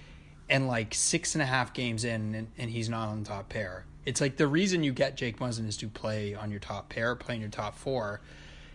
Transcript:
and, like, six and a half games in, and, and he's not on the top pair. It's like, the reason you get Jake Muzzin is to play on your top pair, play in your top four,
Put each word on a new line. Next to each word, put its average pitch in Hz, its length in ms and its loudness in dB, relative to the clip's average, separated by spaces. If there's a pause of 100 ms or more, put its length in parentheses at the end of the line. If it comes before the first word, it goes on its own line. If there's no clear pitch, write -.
(500)
and, 135 180 6
like, 117 260 0
six - 420 2
and 156 60 4
a 139 40 4
half 127 280 2
games 120 320 0
in, 110 300 0
and, 113 120 -4 (100)
and 120 120 -4
he's 113 180 0
not 113 220 0
on 107 140 -2
the 101 60 -8
top 101 200 -6
pair. 92 360 -4 (200)
It's 135 160 2
like, 139 160 4
the 156 100 8
reason 175 360 6
you 139 100 4
get 135 240 2
Jake 120 220 -2
Muzzin 113 280 0
is 104 100 -2
to 110 120 -4
play 107 460 -2
on 107 160 -4
your 101 80 -4
top 101 300 -6
pair, 117 260 2
play 120 200 -6
in 110 60 -4
your 107 80 -4
top 104 260 -4
four, 110 460 -2 (540)